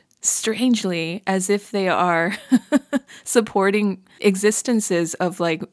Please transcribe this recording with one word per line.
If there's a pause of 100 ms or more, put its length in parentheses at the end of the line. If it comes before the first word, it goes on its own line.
(220)
strangely
as
if
they
are (160)
<laughs>
supporting (180)
existences
of,
like, (100)